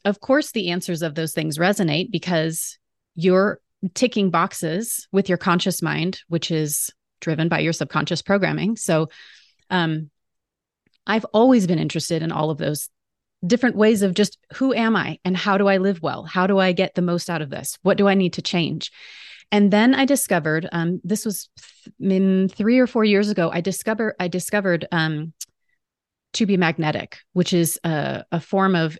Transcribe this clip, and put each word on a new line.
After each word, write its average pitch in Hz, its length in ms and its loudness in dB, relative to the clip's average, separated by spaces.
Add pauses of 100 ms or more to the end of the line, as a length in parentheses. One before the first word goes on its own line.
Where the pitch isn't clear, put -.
of 202 160 0
course, 294 320 0
the 185 200 -4
answers 175 320 -4
of 156 100 -4
those 160 200 -6
things 156 260 -4
resonate 175 500 0
because 165 680 -4 (380)
you're 185 440 2 (320)
ticking 220 360 0
boxes 170 840 -4
with 190 160 2
your 180 80 2
conscious 175 440 0
mind, 160 460 -4
which 170 240 -4
is 151 380 -2 (320)
driven 160 260 -2
by 160 120 0
your 156 120 0
subconscious 156 500 -4
programming. 185 540 0
So, 160 320 0 (600)
um, 160 400 -2 (1000)
I've 208 260 0
always 233 320 6
been 170 140 2
interested 160 420 -2
in 160 120 -4
all 156 160 0
of 156 80 -4
those 151 320 -6 (580)
different 233 300 2
ways 214 240 4
of 190 120 2
just, 208 240 0 (180)
who 262 180 0
am 226 240 2
I 160 260 -4
and 185 140 0
how 196 200 0
do 202 100 4
I 196 100 4
live 185 240 0
well? 151 240 -6
How 180 200 0
do 196 140 2
I 185 140 4
get 185 220 -2
the 180 60 0
most 175 280 -2
out 165 120 -4
of 143 80 -8
this? - 340 -10
What 190 140 4
do 202 80 4
I 196 100 4
need 185 180 2
to - 80 -8
change? - 500 -4 (580)
And 208 220 4
then 220 220 4
I 269 100 2
discovered, 170 680 0
um, 170 320 -2
this 208 180 -4
was - 320 -8
th-, - 560 -8
in 190 380 2
three 233 300 2
or 247 80 4
four 220 180 0
years 208 240 2
ago, 175 200 0
I 175 120 -4
discover-, 214 580 -4
I 185 80 -2
discovered, 180 640 -2
um, 160 400 -2 (1040)
To 220 140 0
Be 190 100 2
Magnetic, 160 600 -2 (140)
which 180 200 0
is 170 300 0
a, 143 480 -4
a 170 100 -2
form 190 340 0
of, 160 240 -2